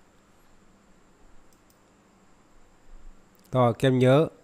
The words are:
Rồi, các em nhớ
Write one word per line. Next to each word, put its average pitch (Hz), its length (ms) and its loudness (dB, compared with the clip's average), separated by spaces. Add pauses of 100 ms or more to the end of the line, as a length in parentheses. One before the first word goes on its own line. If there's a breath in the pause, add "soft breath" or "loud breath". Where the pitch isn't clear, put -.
(3500)
Rồi, 123 220 0
các 135 140 -2
em 127 100 0
nhớ 131 300 2 (160)